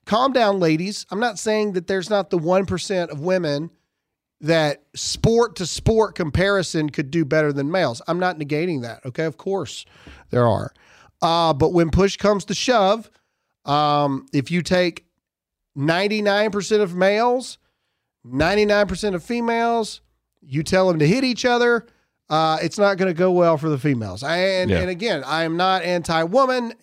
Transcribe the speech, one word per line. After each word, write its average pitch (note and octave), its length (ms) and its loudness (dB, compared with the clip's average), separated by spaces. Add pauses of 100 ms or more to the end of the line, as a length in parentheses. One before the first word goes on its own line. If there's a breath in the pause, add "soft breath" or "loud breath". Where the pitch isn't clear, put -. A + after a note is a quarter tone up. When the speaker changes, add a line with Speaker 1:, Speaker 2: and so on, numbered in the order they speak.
Speaker 1:
calm B3 280 2
down, G3+ 260 2
ladies. E3+ 500 -2
I'm F#3+ 100 -6
not A3+ 200 -2
saying G#3+ 340 -2
that F3+ 140 -6
there's F#3+ 220 -4
not G3+ 200 0
the F#3 80 0
one F3+ 280 0
percent F3+ 460 -4
of D3 100 -10
women E3 480 -2 (720)
that D#3 420 0 (100)
sport - 640 0
to F3+ 80 -6
sport A3 500 0
comparison E3+ 760 0
could C#3 220 -6
do E3 120 0
better D3+ 300 0
than C#3 180 -4
males. D#3 360 -2
I'm F3 120 -2
not F3+ 180 -2
negating D3+ 440 -4
that, A#2 240 -12
okay? C3+ 180 -6
Of D#3+ 140 -6
course F#3 480 -8 (440 loud breath)
there B2 180 2
are. G2+ 260 -2 (480 soft breath)
Uh, E3 320 2
but D3+ 180 2
when E3+ 180 4
push F#3+ 280 2
comes G3+ 280 2
to G#3 80 -6
shove, G#3+ 560 2 (540)
um, D3 680 0
if C#3 180 -2
you F3 100 0
take F3+ 440 0 (680)
ninety-nine G3+ 760 0
percent G#3 300 0
of F3+ 140 -2
males, A3+ 640 0 (680)
ninety-nine G3+ 600 2
percent F#3+ 280 -4
of E3 80 -8
females, A#3 760 -2 (400)
you D3 220 -4
tell F#3 260 2
them E3 100 2
to D3 80 4
hit B3+ 160 2
each B3+ 220 0
other, A#3+ 420 2 (420 soft breath)
uh, D#3+ 320 2
it's E3+ 160 -4
not G3+ 200 4
gonna F#3 160 0
go F#3 180 2
well E3+ 260 4
for D#3 120 -4
the C#3+ 100 -2
females. A2+ 420 -2
I, D#3+ 160 -4
and, F#3 320 0
Speaker 2:
Yeah. - 120 2
Speaker 1:
and F3+ 80 -2
again, F#3 360 -4
I D#3+ 200 -2
am D#3+ 120 -2
not F#3 260 2
anti-woman F3+ 1000 0